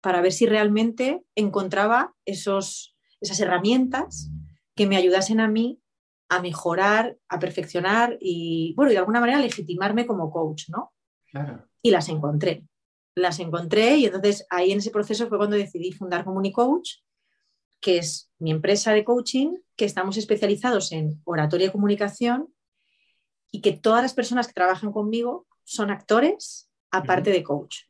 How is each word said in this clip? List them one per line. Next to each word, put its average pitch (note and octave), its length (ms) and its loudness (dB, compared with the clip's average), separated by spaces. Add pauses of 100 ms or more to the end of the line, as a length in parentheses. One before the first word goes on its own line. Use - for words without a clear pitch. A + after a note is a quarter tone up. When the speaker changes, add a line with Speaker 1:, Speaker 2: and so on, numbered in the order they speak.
Speaker 1:
para F3+ 200 0
ver F3+ 120 4
si A#3 120 2
realmente A3+ 760 2 (120)
encontraba G3+ 760 0 (120)
esos, G3 720 -6 (240)
esas G3+ 180 -6
herramientas B3+ 920 0 (440)
que G3+ 120 2
me F#3+ 100 4
ayudasen F#3+ 420 4
a A3 80 2
mí A3+ 320 0 (500)
a F3+ 120 0
mejorar, F#3 760 0 (120)
a C#4 100 -6
perfeccionar F#3 800 0
y, E3 560 -4
bueno, C#4 160 4
y G#3 40 6
de F#3+ 40 2
alguna G#3+ 200 0
manera A#3+ 200 2
legitimarme G#3 680 -2
como E3+ 240 -4
coach, D#3 380 -6
¿no? A3 220 -10 (400)
Speaker 2:
Claro. C#3 320 -10 (180)
Speaker 1:
Y A#3 100 4
las D#3+ 180 2
encontré. D3+ 560 -2 (500)
Las F3 240 0
encontré E3+ 580 2
y C4 80 6
entonces G3+ 440 0
ahí F#3 220 2
en G3+ 80 0
ese G#3 120 -4
proceso G#3+ 360 -2
fue G#3 100 -2
cuando G#3 180 0
decidí F#3 380 -4
fundar F3+ 320 -4
Comunicoach, G3 680 -2 (840)
que F3+ 200 2
es - 400 -8
mi D#3+ 120 -2
empresa F#3 400 2
de G#3+ 140 4
coaching, B3+ 500 0 (220)
que G#3+ 80 0
estamos G3 320 -4
especializados G#3 760 0
en D#3 320 -4
oratoria E3+ 440 0
y F#3+ 40 0
comunicación G#3 840 0 (1000)
y G#3 100 -10
que G3 100 4
todas A3+ 300 2
las B3+ 120 -2
personas A#3+ 340 -2
que - 60 -20
trabajan F#3 380 0
conmigo A3+ 560 -4 (160)
son G3+ 260 -6
actores, - 800 0 (220)
aparte F#3 380 0
Speaker 2:
Ujú. F#3+ 80 4
Speaker 1:
de D#3 60 0
coach. D3 320 -6 (140)